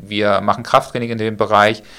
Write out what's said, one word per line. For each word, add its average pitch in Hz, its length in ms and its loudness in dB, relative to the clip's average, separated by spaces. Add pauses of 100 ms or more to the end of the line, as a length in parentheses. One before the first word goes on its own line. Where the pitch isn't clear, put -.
wir 104 380 0
machen 104 240 -2
Krafttraining 123 460 -2
in 113 80 -6
dem 110 180 -4
Bereich. 104 460 2 (160)